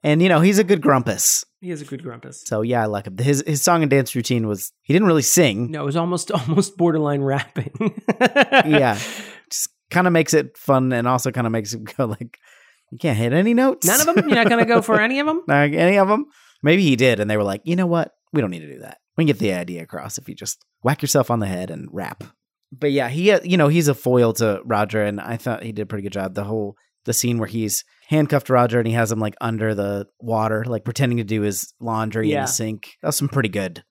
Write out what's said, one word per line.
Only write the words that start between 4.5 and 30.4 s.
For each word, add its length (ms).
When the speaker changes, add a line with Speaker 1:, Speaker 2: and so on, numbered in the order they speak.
Speaker 1:
he 120
didn't 140
really 140
sing. 480
Speaker 2:
No, 120
it 40
was 100
almost, 340
<laughs> 0
almost 480
borderline 440
rapping. 840
<laughs> 120
Speaker 1:
Yeah. 320
Just 180
kinda 200
makes 240
it 220
fun 360
and 160
also 240
kinda 180
makes 240
it 100
<laughs> 120
go 100
like, 320
"You 80
can't 200
hit 140
any 220
notes?" 320
Speaker 2:
None 140
of 80
'em? 200
You're 80
not 120
gonna 160
go 180
for 180
any 180
of 100
'em? 160
Speaker 1:
<laughs> 40
Not 260
any 240
of 120
'em? 160
Maybe 200
he 140
did, 240
and 100
they 60
were 80
like, 200
"You 120
know 100
what? 260
We 80
don't 100
need 100
to 120
do 80
that. 180
We 80
can 20
get 120
the 160
idea 280
across 360
if 100
you 60
just 300
whack 200
yourself 280
on 100
the 60
head 240
and 220
rap." 320
But 200
yeah, 160
he, 240
uh, 100
you 140
know, 120
he's 200
a 60
foil 400
to 300
Roger, 380
and 180
I 160
thought 280
he 80
did 100
a 40
pretty 160
good 100
job. 220
The 100
whole, 320
the 80
scene 260
where 100
he's 340
handcuffed 420
Roger 280
and 80
he 80
has 160
him, 80
like, 220
under 340
the 320
water, 440